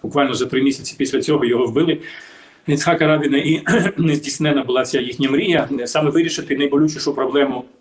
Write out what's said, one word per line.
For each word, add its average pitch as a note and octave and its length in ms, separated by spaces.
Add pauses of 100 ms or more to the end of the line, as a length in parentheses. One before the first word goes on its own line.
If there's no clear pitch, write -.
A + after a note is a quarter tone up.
буквально C#3 320
за A#2+ 120
три C3 160
місяці C3+ 360
після - 220
цього D3+ 240
його A#2+ 220
вбили. D3 320 (680)
Іцхака D#3+ 400
Рабіна, D3 320
і D3 240 (180)
<clears throat> F#3+ 160
не D#3+ 180
здійснена C#3+ 480
була B2+ 220
ця C3+ 160
їхня B2 300
мрія, E3 380 (160)
саме D3+ 260
вирішити D#3+ 460
найболючішу C#3+ 580
проблему C3+ 500 (160)